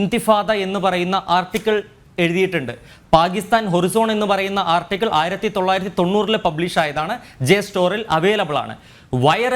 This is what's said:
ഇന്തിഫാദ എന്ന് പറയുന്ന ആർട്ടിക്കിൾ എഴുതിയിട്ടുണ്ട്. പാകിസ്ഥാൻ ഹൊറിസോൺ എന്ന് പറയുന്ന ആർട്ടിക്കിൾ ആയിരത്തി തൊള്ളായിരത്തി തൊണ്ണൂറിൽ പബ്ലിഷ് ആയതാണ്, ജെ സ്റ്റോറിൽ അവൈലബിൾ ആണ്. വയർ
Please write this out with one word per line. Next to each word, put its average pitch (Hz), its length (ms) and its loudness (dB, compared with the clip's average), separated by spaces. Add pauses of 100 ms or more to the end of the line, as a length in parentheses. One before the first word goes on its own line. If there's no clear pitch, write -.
ഇന്തിഫാദ 208 500 2 (160)
എന്ന് 196 220 -4
പറയുന്ന 180 280 0 (220)
ആർട്ടിക്കിൾ 208 380 -2 (460)
എഴുതിയിട്ടുണ്ട്. 170 520 0 (400)
പാകിസ്ഥാൻ 185 480 2 (100)
ഹൊറിസോൺ 185 420 2
എന്ന് 214 160 0
പറയുന്ന 196 300 0 (140)
ആർട്ടിക്കിൾ 185 340 -2 (120)
ആയിരത്തി 185 360 -2
തൊള്ളായിരത്തി 185 420 0
തൊണ്ണൂറിൽ 202 380 2 (100)
പബ്ലിഷ് 170 360 -2
ആയതാണ്, 156 320 -2 (340)
ജെ 196 180 6
സ്റ്റോറിൽ 190 360 0 (140)
അവൈലബിൾ 180 460 0
ആണ്. 110 120 -10 (500)
വയർ 220 320 2